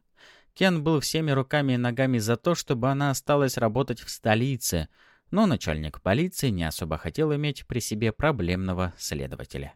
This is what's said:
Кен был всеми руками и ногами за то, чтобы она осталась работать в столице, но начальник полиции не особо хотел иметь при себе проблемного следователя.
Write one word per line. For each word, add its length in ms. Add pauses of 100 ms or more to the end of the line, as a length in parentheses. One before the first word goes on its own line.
(540)
Кен 300
был 160
всеми 320
руками 400
и 40
ногами 420
за 180
то, 180
чтобы 340
она 220
осталась 460
работать 440
в 100
столице, 760 (420)
но 160
начальник 540
полиции 500
не 120
особо 360
хотел 360
иметь 320
при 140
себе 320
проблемного 840
следователя. 800